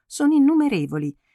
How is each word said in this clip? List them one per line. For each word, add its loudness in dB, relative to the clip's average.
sono -2
innumerevoli 0